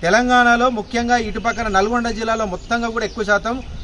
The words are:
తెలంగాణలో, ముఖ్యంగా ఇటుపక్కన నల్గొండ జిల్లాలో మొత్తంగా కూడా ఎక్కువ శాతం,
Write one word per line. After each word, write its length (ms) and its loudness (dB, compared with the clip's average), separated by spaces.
తెలంగాణలో, 680 4
ముఖ్యంగా 480 0
ఇటుపక్కన 500 -2
నల్గొండ 420 0
జిల్లాలో 360 -2
మొత్తంగా 440 -4
కూడా 160 -4
ఎక్కువ 180 -4
శాతం, 380 0